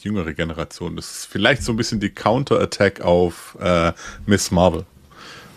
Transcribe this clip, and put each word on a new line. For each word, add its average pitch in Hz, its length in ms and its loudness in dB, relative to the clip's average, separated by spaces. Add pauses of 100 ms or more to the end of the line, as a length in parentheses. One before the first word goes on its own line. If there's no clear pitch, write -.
jüngere 90 320 -4
Generation. 82 600 -6
Das 82 140 -12
ist - 140 -14
vielleicht - 380 0
so 123 100 -4
ein 110 40 -2
bisschen 113 240 -2
die 98 100 -2
Counterattack 107 920 0
auf, 87 600 0
äh, 85 300 2 (340)
Miss 101 240 2
Marvel. 87 340 4 (720)